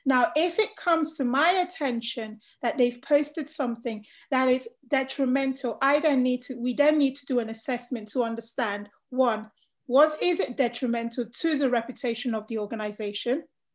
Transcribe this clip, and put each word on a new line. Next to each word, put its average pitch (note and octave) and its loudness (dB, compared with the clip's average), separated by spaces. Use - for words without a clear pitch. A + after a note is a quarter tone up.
Now, B3+ 4
if E4 2
it - 0
comes D#4+ 0
to C4 0
my C#4 4
attention A#3+ -2
that A#3+ 0
they've A#3+ 2
posted D4 0
something A3+ -6
that C4 2
is B3+ 0
detrimental, C4 0
I C#4+ 4
then C#4+ 4
need B3+ 0
to, C4 -10
we A#3 -4
then D4+ 4
need C4+ 2
to - -16
do B3 0
an A3 -2
assessment A3+ -6
to B3 0
understand, A3+ -4
one, A3+ 0
was, C#4 4
is F4 2
it - -4
detrimental A#3 -2
to D#4+ 0
the C4 2
reputation A#3 -2
of A3 -6
the A3 -4
organization? G#3+ -4